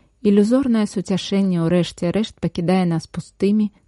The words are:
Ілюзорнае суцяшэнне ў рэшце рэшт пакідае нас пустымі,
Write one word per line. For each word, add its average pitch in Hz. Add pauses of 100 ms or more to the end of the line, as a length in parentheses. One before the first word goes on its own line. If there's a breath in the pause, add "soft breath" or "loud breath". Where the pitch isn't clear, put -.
(200 soft breath)
Ілюзорнае 220
суцяшэнне 185
ў 165
рэшце 175
рэшт 208
пакідае 180
нас 165
пустымі, 208 (160 soft breath)